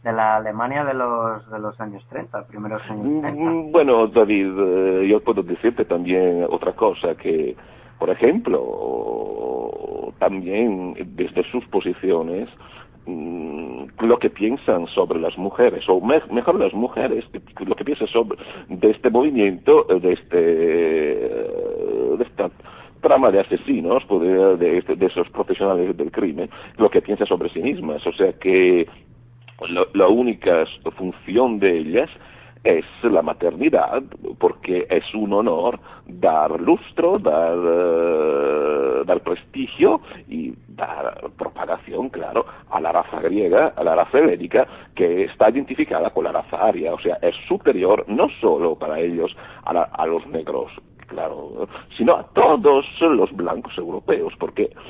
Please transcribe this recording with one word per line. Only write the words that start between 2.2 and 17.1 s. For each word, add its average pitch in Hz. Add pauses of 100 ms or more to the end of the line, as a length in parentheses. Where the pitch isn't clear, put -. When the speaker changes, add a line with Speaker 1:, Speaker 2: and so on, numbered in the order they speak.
Speaker 1:
primeros 107
años 131
treinta. 147
Speaker 2:
Mm, 160
bueno, 135
David, 101
eh, 95
yo 104
puedo 104
decirte 92
también 87
otra -
cosa, 87
que, 78 (420)
por 82
ejemplo, 58
también 95 (220)
desde -
sus 123
posiciones, 90 (600)
mm, 78 (160)
lo 117
que 117
piensan 104
sobre 87
las 82
mujeres, 98
o 92
me-, 143 (100)
mejor 123
las 95
mujeres, 117 (400)